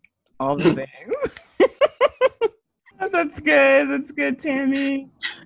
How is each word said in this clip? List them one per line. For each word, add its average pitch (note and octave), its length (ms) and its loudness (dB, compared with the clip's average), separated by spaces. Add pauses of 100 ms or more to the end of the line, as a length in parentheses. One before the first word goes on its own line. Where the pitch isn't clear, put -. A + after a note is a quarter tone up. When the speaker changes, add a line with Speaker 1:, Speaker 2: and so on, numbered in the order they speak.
(400)
Speaker 1:
all C3+ 160 -2
the D3+ 180 2
Speaker 2:
<laughs> G3+ 840 -10
Speaker 1:
things. - 120 6
<laughs> - 1400 -2
That's E4+ 280 -2
good. C#4 500 4
That's C#4+ 220 -6
good, C#4 280 -4
Tammy. C4+ 680 -4 (360)